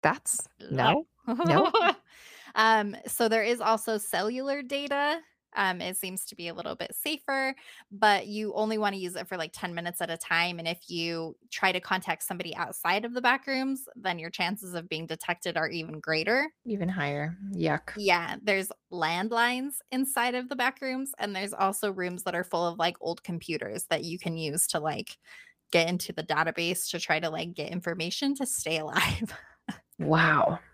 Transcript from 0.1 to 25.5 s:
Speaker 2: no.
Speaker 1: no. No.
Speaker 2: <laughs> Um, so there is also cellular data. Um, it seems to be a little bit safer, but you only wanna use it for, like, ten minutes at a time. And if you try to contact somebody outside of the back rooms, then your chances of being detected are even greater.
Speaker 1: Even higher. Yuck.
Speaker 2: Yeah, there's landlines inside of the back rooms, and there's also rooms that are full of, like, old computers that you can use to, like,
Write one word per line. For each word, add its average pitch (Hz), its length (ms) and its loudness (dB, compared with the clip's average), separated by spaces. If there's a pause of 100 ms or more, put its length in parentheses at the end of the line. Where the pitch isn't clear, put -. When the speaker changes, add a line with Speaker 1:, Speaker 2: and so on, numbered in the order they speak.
Speaker 2:
no. 139 360 4 (200)
Speaker 1:
no. 233 80 0 (100)
No. 330 280 6 (280)
Speaker 2:
<laughs> - 40 -20 (500)
Um, 220 420 6 (100)
so 233 220 2
there 220 160 4
is 233 160 2
also 220 380 2
cellular 254 640 -2
data. 285 580 0 (340)
Um, 185 260 2
it 180 160 -4
seems 185 300 -6
to - 80 -14
be 170 140 -8
a 180 60 -8
little 185 200 -4
bit - 200 -8
safer, 269 600 -2 (380)
but 202 340 4
you 208 280 -4
only 214 240 0
wanna 202 180 0
use 180 180 -6
it 185 140 -8
for, 185 80 -6
like, 160 160 -6
ten 175 220 -6
minutes 170 260 -4
at 170 100 -2
a 165 60 -4
time. 170 420 0
And 165 80 -4
if 170 240 -4
you 165 460 -4 (140)
try - 200 2
to 180 80 0
contact 185 460 -2
somebody 175 320 -6
outside 180 480 -2
of 240 100 -6
the 247 60 -2
back 262 260 2
rooms, 269 480 -2
then 185 240 -2
your 165 120 -8
chances 185 440 -2
of 170 140 -4
being 160 180 -4
detected 170 500 -4
are 160 120 0
even 160 320 -6
greater. 190 480 2 (160)
Speaker 1:
Even 202 240 -2
higher. 151 480 -2 (160)
Yuck. 160 440 0
Speaker 2:
Yeah, 180 460 2
there's 190 300 0 (180)
landlines 226 840 0 (180)
inside 254 420 0
of 254 140 -4
the 269 80 -4
back 254 240 0
rooms, 269 380 -4
and 202 180 -4
there's 196 180 -4
also 196 380 0
rooms 180 320 -4
that 175 100 -2
are 175 100 0
full 175 220 0
of, 170 120 -2
like, 175 220 2
old - 220 -4
computers 160 680 -6
that 165 120 0
you 170 160 -6
can 165 180 -4
use 160 320 0
to, 160 120 -2
like, - 360 -6 (540)